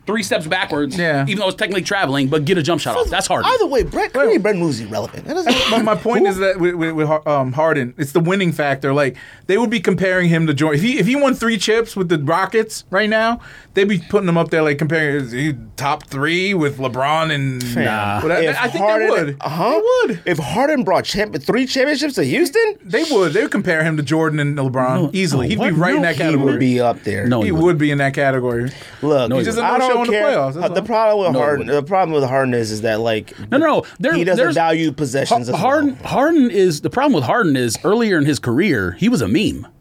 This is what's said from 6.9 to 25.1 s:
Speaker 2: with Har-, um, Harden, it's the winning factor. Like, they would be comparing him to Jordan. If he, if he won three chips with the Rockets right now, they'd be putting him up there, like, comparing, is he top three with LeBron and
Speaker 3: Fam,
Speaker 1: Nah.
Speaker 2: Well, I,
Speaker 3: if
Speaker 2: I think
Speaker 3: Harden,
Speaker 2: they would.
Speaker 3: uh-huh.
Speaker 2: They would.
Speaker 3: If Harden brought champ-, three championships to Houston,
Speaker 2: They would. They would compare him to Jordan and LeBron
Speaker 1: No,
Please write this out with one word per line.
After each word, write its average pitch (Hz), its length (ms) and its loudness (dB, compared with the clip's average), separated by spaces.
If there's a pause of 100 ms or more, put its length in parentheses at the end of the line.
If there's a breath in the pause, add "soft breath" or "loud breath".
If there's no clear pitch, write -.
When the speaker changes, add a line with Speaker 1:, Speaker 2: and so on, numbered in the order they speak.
Speaker 2:
with 156 140 0
Har-, 156 220 0
um, 135 240 0
Harden, 147 460 0
it's 139 140 -4
the 180 60 2
winning 175 320 2
factor. 143 400 -2
Like, 139 260 0 (280 loud breath)
they 196 140 2
would 233 100 2
be 226 100 -2
comparing 185 500 2
him 160 180 4
to 151 80 2
Jordan. 147 240 0
If 180 40 0
he, 254 140 0
if 185 80 2
he 247 100 2
won 269 200 2
three 226 240 -2
chips 226 360 0
with 185 140 -2
the 175 80 2
Rockets 180 720 -2
right 208 200 0
now, 226 300 0 (360 loud breath)
they'd 202 120 4
be 202 120 0 (100)
putting 196 180 2
him 170 120 2
up 170 100 0
there, 160 140 2
like, 147 160 0
comparing, 156 380 0
is 123 140 -6
he 143 220 -2 (220)
top 143 300 -4
three 175 500 -2
with 143 240 -2
LeBron 139 520 -2
and 135 320 -4
Speaker 3:
Fam, 120 220 -2
Speaker 1:
Nah. 104 380 -2
Speaker 2:
Well, 156 80 0
I, 165 140 0
Speaker 3:
if 170 140 -2
Speaker 2:
I 247 80 -2
think 196 160 -4
Speaker 3:
Harden, 214 260 2
Speaker 2:
they 233 40 2 (120)
would. 139 160 -8
Speaker 3:
uh-huh. 190 380 -2 (280)
Speaker 2:
They 233 60 -4
would. 165 120 -10
Speaker 3:
If 170 140 -2
Harden 233 440 0
brought 165 220 2
champ-, 196 380 -4
three 240 240 0
championships 277 480 0
to 175 160 0
Houston, 403 520 0
Speaker 2:
They 226 280 -2
would. 185 220 2
They 214 100 2
would - 80 -4
compare 165 320 0
him 160 140 0
to 147 60 -2
Jordan 156 360 0
and 147 180 -2
LeBron 131 460 0
Speaker 1:
No, 143 100 0